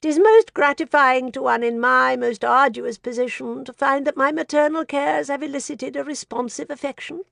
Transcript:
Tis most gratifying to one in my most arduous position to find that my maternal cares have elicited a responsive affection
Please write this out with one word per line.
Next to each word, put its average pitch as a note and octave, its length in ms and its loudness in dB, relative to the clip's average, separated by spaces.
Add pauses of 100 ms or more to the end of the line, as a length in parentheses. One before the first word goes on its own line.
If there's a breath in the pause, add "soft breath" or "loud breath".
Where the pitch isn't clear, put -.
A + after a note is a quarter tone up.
Tis D#4 200 -2
most A4 340 6
gratifying C#4 760 2
to C4 100 -10
one A#3+ 220 0
in A#3 160 -2
my B3+ 360 2
most A#3+ 300 -4
arduous A#3+ 540 2
position B3 640 -6
to C4 80 -16
find C#4 320 0
that C#4+ 100 -2
my C#4 160 0
maternal D4+ 540 0
cares D4 420 -2
have C#4 140 -6
elicited C4+ 540 -8
a C#4+ 80 -6
responsive B3 680 -8
affection C#4+ 640 -10